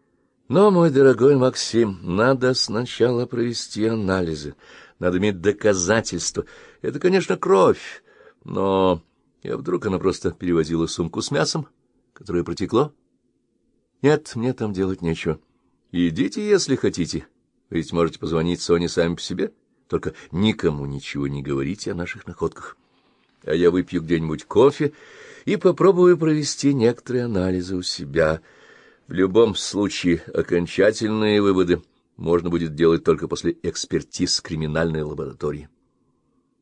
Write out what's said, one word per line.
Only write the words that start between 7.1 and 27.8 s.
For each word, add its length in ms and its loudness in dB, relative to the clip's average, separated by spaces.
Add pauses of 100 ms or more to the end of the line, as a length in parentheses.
кровь, 680 2 (420)
но, 580 0 (400)
а 140 -6
вдруг 300 -6
она 120 0
просто 340 -2
перевозила 540 0
сумку 360 -6
с 80 -8
мясом, 360 -2 (460)
которое 320 -4
протекло? 480 -2 (1120)
Нет, 320 2
мне 180 -2
там 200 -4
делать 300 -2
нечего. 380 -4 (520)
Идите, 540 -2
если 300 2
хотите. 500 -4 (440)
Вы 80 -4
ведь 140 -6
можете 260 0
позвонить 420 -2
Соне 280 0
сами 260 0
по 60 -10
себе. 320 -6 (360)
Только 260 -4 (180)
никому 540 0
ничего 400 -8
не 160 -6
говорите 500 -6
о 20 -8
наших 320 -10
находках. 500 -8 (680)
А 100 -2
я 160 4
выпью 320 -2
где-нибудь 420 -2
кофе 480 2 (520)
и 120 0
попробую 600 4
провести 560 0
некоторые 500 0
анализы 520 -2
у 60 -4